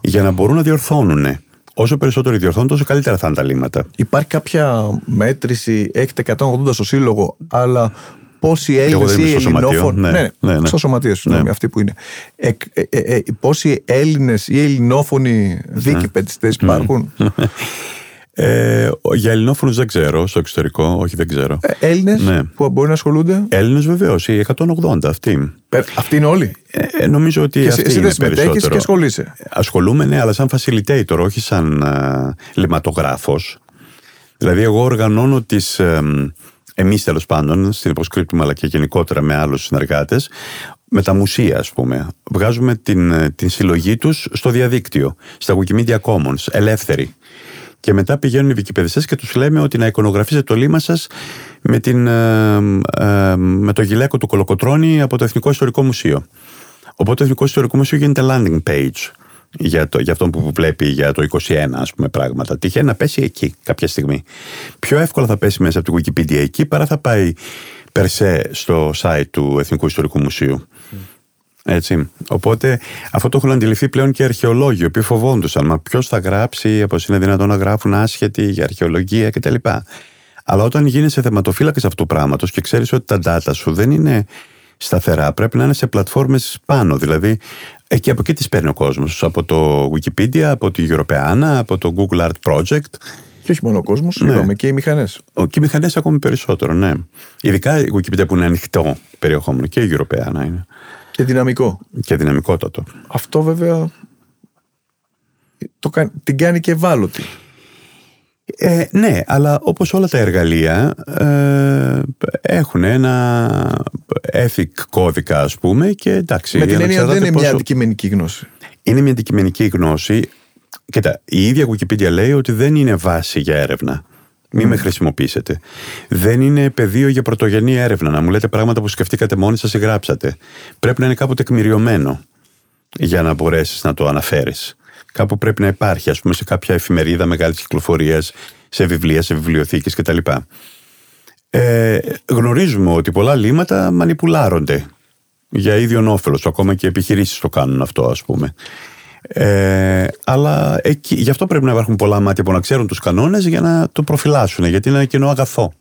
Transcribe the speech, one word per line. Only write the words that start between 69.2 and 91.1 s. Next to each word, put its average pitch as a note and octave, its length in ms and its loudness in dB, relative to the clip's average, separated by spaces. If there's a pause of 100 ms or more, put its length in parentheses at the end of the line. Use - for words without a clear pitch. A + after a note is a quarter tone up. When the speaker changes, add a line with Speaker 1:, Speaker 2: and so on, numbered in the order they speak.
Speaker 1:
του C#2+ 300 0
Εθνικού D2+ 260 -2
Ιστορικού D2+ 340 -2
Μουσείου. C#2 460 -2 (240)
Speaker 3:
Μμ. G2+ 60 -16 (720)
Speaker 1:
Έτσι. E2+ 400 -2 (180)
Οπότε A2+ 520 0 (320)
αυτό G2 160 -2
το A2+ 80 -2
έχουν C3+ 140 2
αντιληφθεί A2+ 380 2
πλέον C3+ 240 0
και C3 100 0
οι - 20 4
αρχαιολόγοι, A#2+ 580 0
οι - 20 0
οποίοι E2+ 180 0
φοβόντουσαν. A2 640 0
"Μα D#2+ 120 2
ποιος B2+ 300 -4
θα A2+ 100 0
γράψει, G#2 640 0
όπως F#2+ 240 -2
είναι G2+ 120 2
δυνατόν G2 300 2
να G2+ 80 2
γράφουν G2+ 380 0
άσχετοι G#2 500 -2
για F#2 200 0
αρχαιολογία" F#2 680 0
κτλ. - 240 -2 (880)
Αλλά G2 180 2
όταν D3 240 2
γίνεσαι C#3+ 360 2
θεματοφύλακας A2 640 0
αυτού F#2 120 0
του E2 100 -2
πράγματος D2+ 440 0
και - 100 -4
ξέρεις - 320 -2
ότι A2 260 0
τα - 0 - (260)
data - 100 -4
σου - 200 -4
δεν G#2+ 160 2
είναι D3 340 2 (520)
σταθερά, - 560 0
πρέπει A2 240 -2
να B2 80 2
είναι C#3 100 2
σε - 120 -4
πλατφόρμες B2+ 800 -2
πάνω. G2 300 2
Δηλαδή, D#2+ 420 0 (500)
εκεί - 220 0
από C3+ 100 0
εκεί - 120 -2
τις - 160 -4
παίρνει D#2+ 200 0
ο C#2 60 -2
κόσμος. C#2 480 -2
Από E2 220 -2
το D2 500 2
Wikipedia, A2+ 460 -2
από C#3+ 300 0
τη E2+ 200 -2
Europeana, D#2+ 680 2